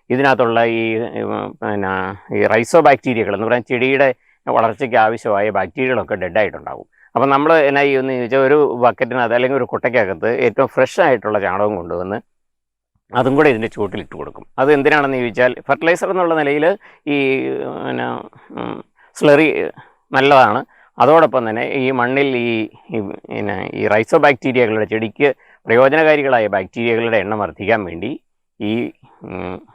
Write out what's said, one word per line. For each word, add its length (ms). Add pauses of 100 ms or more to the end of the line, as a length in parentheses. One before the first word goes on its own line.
(100)
ഇതിനകത്തുള്ള 540
ഈ, 180 (400)
ഉം, 280 (100)
പിന്നെ 340 (420)
ഈ 60 (100)
rhizobac-teria-കൾ 840
എന്ന് 120
പറഞ്ഞാൽ 220
ചെടിയുടെ 400 (380)
വളർച്ചയ്ക്ക് 500
ആവശ്യമായ 540
ബാക്ടീരിയകളൊക്കെ 640
ഡെഡ് 260
ആയിട്ടുണ്ടാകും. 460 (280)
അപ്പം 160
നമ്മൾ 200 (180)
എന്നാ 140
ചെയ്യുമെന്ന് 340
ചോദിച്ചാൽ 320
ഒരു 100 (240)
ബക്കറ്റിനകത്ത് 520
അല്ലെങ്കിൽ 220
ഒരു 80
കുട്ടയ്ക്കകത്ത് 640 (160)
ഏറ്റവും 280
ഫ്രഷ് 260
ആയിട്ടുള്ള 400
ചാണകം 360
കൊണ്ടുവന്ന് 420 (920)
അതും 240
കൂടെ 120
ഇതിൻ്റെ 260
ചുവട്ടിൽ 260
ഇട്ട് 160
കൊടുക്കും. 280 (140)
അത് 140
എന്തിനാണെന്ന് 500
ചോദിച്ചാൽ 300 (160)
ഫെർട്ടിലൈസർ 420
എന്നുള്ള 240
നിലയിൽ 300 (420)
ഈ, 100 (680)
പിന്നെ, 200 (440)
ഉം, 280 (380)
സ്ലറി 320 (640)
നല്ലതാണ്. 480 (380)
അതോടൊപ്പം 500
തന്നെ 160 (180)
ഈ 80
മണ്ണിൽ 460
ഈ, 180 (400)
ഈ, 60
പിന്നെ, 560 (180)
ഈ 140
rhizobac-teria-കളുടെ 960
ചെടിക്ക് 460 (360)
പ്രയോജനകാരികളായ 800
ബാക്ടീരിയകളുടെ 800
എണ്ണം 140
വർദ്ധിക്കാൻ 460
വേണ്ടി 280 (480)
ഈ, 120 (500)
ഉം, 340 (180)